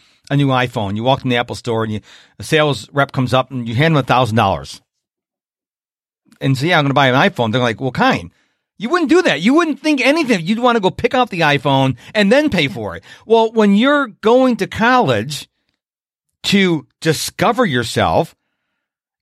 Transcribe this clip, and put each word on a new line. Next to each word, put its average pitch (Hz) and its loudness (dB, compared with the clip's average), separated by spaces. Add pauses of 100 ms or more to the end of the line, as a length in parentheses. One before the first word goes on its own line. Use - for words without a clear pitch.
(320)
a 143 0
new 143 2
iPhone. 120 -2
You 110 -6
walk 135 0
in 127 -2
the 123 0
Apple 120 -4
store 110 -4
and 110 -6
you, 104 -8 (380)
a - -18
sales 151 -2
rep 139 -2
comes 127 -2
up 127 0
and 120 -8
you 117 -6
hand 156 2
them 139 2
a 123 -16
thousand 120 0
dollars 98 -2 (1600)
and 135 0
say, 135 -2
"Yeah, 180 2
I'm 147 2
gonna 139 -2
buy 139 4
an 123 2
iPhone." 131 0
They're 123 0
like, 117 -2
"What 131 -6
kind?" 170 -2 (480)
You 214 -8
wouldn't 330 0
do 359 4
that. 160 -2
You 226 2
wouldn't 320 0
think 302 0
anything. 247 0
You'd 214 -2
wanna 240 0
go 185 0
pick - -4
out 254 0
the 175 -6
iPhone 135 0 (180)
and 202 2
then 285 2
pay 156 0
for 104 -8
it. - -18 (200)
Well, 226 2
when 208 4
you're 269 2
going 240 2
to 190 -4
college 156 0 (960)
to 180 0 (140)
discover 196 -2
yourself, 120 0 (840)